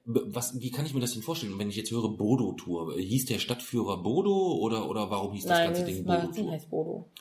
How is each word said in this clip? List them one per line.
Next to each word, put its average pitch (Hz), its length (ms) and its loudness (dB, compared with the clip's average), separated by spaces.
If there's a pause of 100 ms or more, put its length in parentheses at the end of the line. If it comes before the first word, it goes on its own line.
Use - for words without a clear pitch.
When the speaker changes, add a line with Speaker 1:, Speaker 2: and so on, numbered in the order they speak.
Speaker 1:
was, 117 560 -2
wie 120 100 -4
kann 135 160 -2
ich 131 80 -4
mir 135 60 0
das 123 120 0
denn 117 100 -6
vorstellen, 107 360 -4
wenn 104 100 -2
ich 101 80 -4
jetzt 110 140 -4
höre 113 180 2
Bodo-Tour? 104 880 0
Hieß 101 300 0
der 107 120 0
Stadtführer 101 640 -2
Bodo 185 540 4
oder, 110 320 0
oder 104 220 -2
warum 101 240 -2
hieß 95 100 -6
das 170 140 4
Speaker 2:
Nein, 170 80 6
Speaker 1:
ganze 175 160 2
Speaker 2:
das 180 100 -2
Speaker 1:
Ding 185 140 -4
Speaker 2:
Magazin 175 260 4
Speaker 1:
Bodo-Tour? 185 200 -2
Speaker 2:
heißt 156 180 -6
Bodo. - 380 -4 (120)